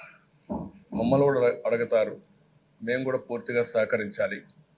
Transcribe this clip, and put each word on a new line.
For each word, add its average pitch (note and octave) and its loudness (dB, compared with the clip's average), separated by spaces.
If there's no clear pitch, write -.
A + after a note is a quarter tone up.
మమ్మల్ని C3+ 4
కూడా C3+ 2
అడగ-, A#2+ 2
అడుగుతారు, A2 0
మేము B2 -2
కూడా C3 -2
పూర్తిగా A#2+ -2
సహకరించాలి G#2+ 0